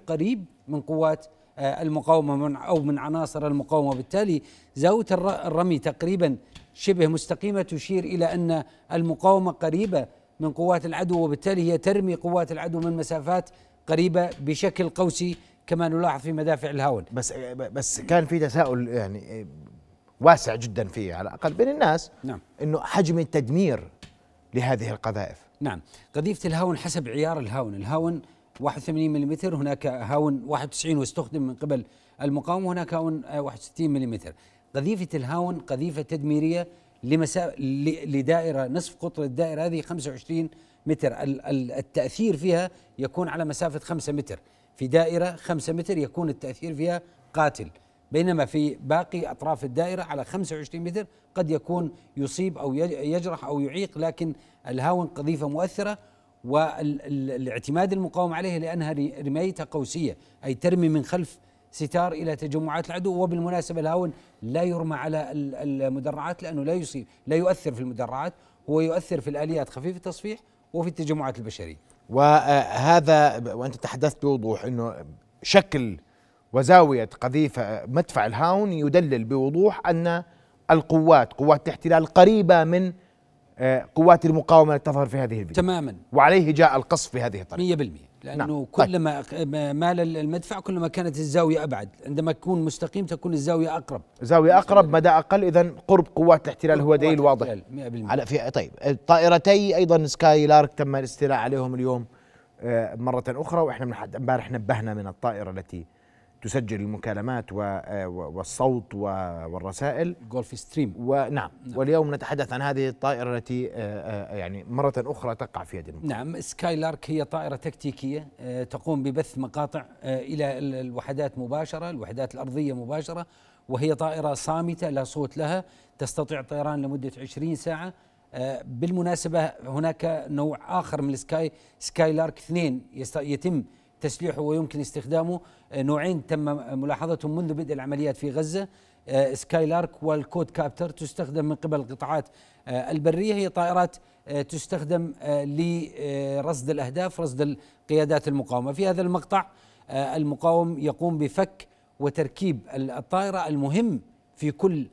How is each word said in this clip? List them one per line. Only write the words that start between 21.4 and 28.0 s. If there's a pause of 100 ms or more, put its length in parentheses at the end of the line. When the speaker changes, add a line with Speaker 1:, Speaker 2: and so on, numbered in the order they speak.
Speaker 2:
بين
الناس، (120)
Speaker 1:
نعم. (200)
Speaker 2:
إنه
حجم
التدمير (640)
لهذه
القذائف. (240)
Speaker 1:
نعم، (340)
قذيفة
الهاون
حسب
عيار
الهاون،
الهاون (380)